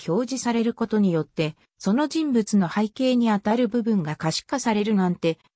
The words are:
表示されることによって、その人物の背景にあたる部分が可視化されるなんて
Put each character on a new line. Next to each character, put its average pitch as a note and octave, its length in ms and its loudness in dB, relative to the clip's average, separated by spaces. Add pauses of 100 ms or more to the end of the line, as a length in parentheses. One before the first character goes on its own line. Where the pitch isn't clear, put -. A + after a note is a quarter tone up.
表 A3 220 -2
示 B3+ 100 -6
さ A#3+ 140 -2
れ A#3 100 0
る A3+ 120 -2
こ A3+ 120 -4
と G#3+ 120 0
に G3 140 2
よ D#3+ 100 0
っ - 20 -10
て、 D3+ 320 -4 (220)
そ G3 160 0
の C#4+ 140 2
人 D4+ 240 -2
物 A3 240 2
の F#3 120 2
背 G#3+ 200 -2
景 B3+ 280 0
に A#3 140 2
あ G#3 100 2
た G#3+ 160 0
る B3 120 0
部 A#3+ 140 -2
分 G#3 200 0
が D3+ 140 -4
可 D#3+ 160 -2
視 - 140 -6
化 C4+ 140 -4
さ A#3 140 0
れ G#3 100 0
る A3 100 0
な F#3 140 2
ん F3 60 0
て E3 240 -2 (180)